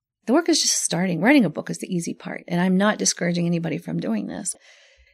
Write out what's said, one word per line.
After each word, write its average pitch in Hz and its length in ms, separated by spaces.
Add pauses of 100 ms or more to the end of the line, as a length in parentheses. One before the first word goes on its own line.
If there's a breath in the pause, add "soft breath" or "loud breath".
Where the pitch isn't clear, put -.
(260)
the 220 80
work 330 160
is 311 120
just - 220
starting. 170 380
Writing 254 240
a 160 40
book - 200
is - 100
the 202 140
easy 170 200
part. - 340
And 175 140
I'm 185 160
not 202 200
discouraging 175 480
anybody 165 320
from 165 220
doing 208 280
this. - 280 (580 soft breath)